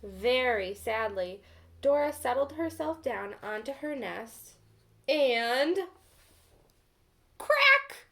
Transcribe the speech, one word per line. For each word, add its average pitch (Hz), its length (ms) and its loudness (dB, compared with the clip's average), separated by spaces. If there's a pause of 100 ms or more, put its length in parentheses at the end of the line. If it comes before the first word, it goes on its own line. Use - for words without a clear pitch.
Very 208 720 0
sadly, 202 640 -4 (400)
Dora 294 320 2
settled 269 400 -2
herself 320 500 -4
down 202 400 -6
onto 214 300 -8
her 302 220 -8
nest 220 600 -10 (540)
and 269 720 2 (1600)
crack! 554 720 4